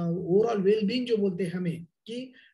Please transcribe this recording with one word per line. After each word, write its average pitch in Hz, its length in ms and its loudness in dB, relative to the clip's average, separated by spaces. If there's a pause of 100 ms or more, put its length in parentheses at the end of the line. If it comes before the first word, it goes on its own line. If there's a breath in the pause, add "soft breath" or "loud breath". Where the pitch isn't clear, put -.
overall 190 540 2
well-being 220 420 2
जो 233 120 0
बोलते 196 260 0
हैं 170 80 -4
हमें 175 340 -4 (200)
कि, 240 160 -10 (320 loud breath)